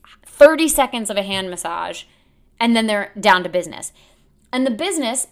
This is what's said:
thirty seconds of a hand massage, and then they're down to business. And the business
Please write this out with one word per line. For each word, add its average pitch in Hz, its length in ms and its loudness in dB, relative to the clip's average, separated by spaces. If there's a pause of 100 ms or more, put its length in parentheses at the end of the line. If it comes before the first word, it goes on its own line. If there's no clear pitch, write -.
(240)
thirty 311 440 6
seconds 254 420 -2
of 202 80 -8
a 202 60 -2
hand 190 260 -6
massage, 170 540 -8 (560)
and 233 160 2
then 220 100 2
they're 208 340 -2
down 185 220 4
to 175 80 -8
business. 170 420 -6 (600)
And 254 100 -2
the 269 60 0
business 269 640 -4